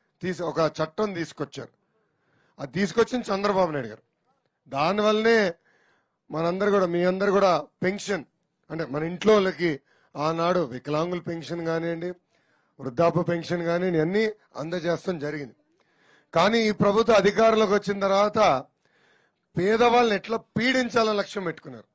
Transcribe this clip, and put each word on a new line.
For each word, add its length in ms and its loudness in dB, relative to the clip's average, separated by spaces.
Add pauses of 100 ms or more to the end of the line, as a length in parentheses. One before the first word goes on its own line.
(220)
తీసి 280 -6
ఒక 100 -2 (200)
చట్టం 400 -4
తీసుకొచ్చారు. 520 -10 (880)
అది 180 -10
తీసుకొచ్చింది 520 0
చంద్రబాబు 440 0
నాయుడు 180 -6
గారు. 100 -20 (720)
దానివల్లనే 640 2 (960)
మనందరూ 400 0
కూడా, 120 2 (100)
మీ 40 0 (120)
అందరు 260 0
కూడా 140 4 (320)
పెన్షన్ 400 -4 (460)
అంటే 220 -8
మన 80 -4 (120)
ఇంట్లో 240 4
వాళ్ళకి 340 0 (560)
ఆనాడు 340 0 (140)
వికలాంగుల 460 -4 (100)
పెన్షన్ 400 -8
కానివ్వండి, 400 -4 (680)
వృద్ధాప్య 400 0 (100)
పెన్షన్ 360 -4
కానివ్వండి, 380 0
అన్నీ 180 0 (380)
అందజేస్తాం 540 -4 (100)
జరిగింది. 300 -10 (800)
కానీ 200 4 (120)
ఈ 20 2 (120)
ప్రభుత్వం 380 4
అధికారంలోకి 560 4
వచ్చిన 280 -4
తర్వాత 340 2 (1160)
పేదవాళ్ళని 600 4
ఎట్లా 180 -6 (200)
పీడించాలని 640 0
లక్ష్యం 280 -8
పెట్టుకున్నారు 460 -14